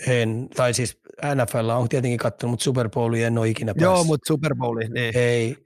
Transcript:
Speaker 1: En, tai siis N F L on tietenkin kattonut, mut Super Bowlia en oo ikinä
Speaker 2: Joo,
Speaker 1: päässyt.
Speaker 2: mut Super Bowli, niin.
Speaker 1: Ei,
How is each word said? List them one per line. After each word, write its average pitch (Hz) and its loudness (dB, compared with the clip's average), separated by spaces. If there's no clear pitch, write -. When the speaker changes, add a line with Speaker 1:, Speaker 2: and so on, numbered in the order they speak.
Speaker 1:
En, 120 0
tai 123 2
siis 117 -4
N 127 2
F - -8
L 113 0
on 120 0
tietenkin 123 0
kattonut, 117 -4
mut 120 -4
Super 123 0
Bowlia 117 0
en 117 2
oo 113 2
ikinä 110 -2
Speaker 2:
Joo, 180 4
Speaker 1:
päässyt. 175 4
Speaker 2:
mut 151 2
Super 151 0
Bowli, 117 -4
niin. 117 -2
Speaker 1:
Ei, 120 2